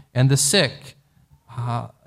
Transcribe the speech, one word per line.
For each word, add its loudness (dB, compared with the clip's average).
and 4
the 4
sick. -2
Uh, -6